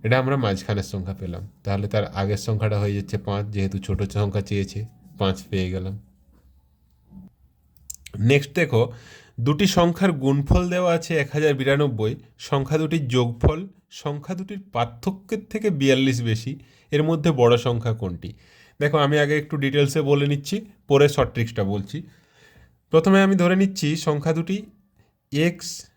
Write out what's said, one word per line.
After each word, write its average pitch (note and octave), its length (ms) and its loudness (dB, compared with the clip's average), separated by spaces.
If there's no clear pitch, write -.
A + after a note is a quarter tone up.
এটা A#2 160 4
আমরা C3 140 0
মাঝখানের G2+ 460 -2
সংখ্যা F#2+ 300 -6
পেলাম। F2+ 220 -8
তাহলে G2+ 280 -2
তার G#2 120 0
আগের G#2 260 -2
সংখ্যাটা G#2+ 360 0
হয়ে G2+ 140 -2
যাচ্ছে G2+ 200 -6
পাঁচ, G2+ 160 -2
যেহেতু G2 220 0
ছোট F#2+ 120 -2
সংখ্যা G2+ 300 0
চেয়েছে, G2+ 300 -4
পাঁচ F#2+ 180 0
পেয়ে F#2 240 -2
গেলাম। F#2+ 220 -6
নেক্সট C#3+ 280 2
দেখো, B2 220 2
দুটি D3 200 2
সংখ্যার F3 340 2
গুণফল C#3+ 400 2
দেওয়া F3+ 240 2
আছে E3 140 -6
এক C#3+ 140 -4
হাজার D3+ 240 2
বিরানব্বই, C3 540 0
সংখ্যা C3+ 320 0
দুটির D#3 220 0
যোগফল B2+ 440 2
সংখ্যা D3 380 -8
দুটির G3 220 -12
পার্থক্যের F#3+ 680 -4
থেকে G#3+ 160 -2
বিয়াল্লিশ C3+ 380 4
বেশি, A2+ 220 -2
এর D3+ 180 2
মধ্যে E3 200 0
বড় A#2+ 120 8
সংখ্যা A#2+ 360 0
কোনটি? F2 280 -6
দেখো, D3 260 2
আমি D3 180 2
আগে D3 180 2
একটু D3+ 220 -8
ডিটেলসে C#3+ 360 2
বলে C#3+ 220 4
নিচ্ছি, C#3+ 240 -4
পরে C#3+ 160 8
শর্ট B2 200 0
ট্রিক্সটা A#2 280 -2
বলছি। G2+ 240 -6
প্রথমে F#3+ 320 6
আমি G3 160 4
ধরে F3+ 200 4
নিচ্ছি F#3+ 260 0
সংখ্যা D3+ 300 0
দুটি E3+ 200 -4
এক্স E3 360 -2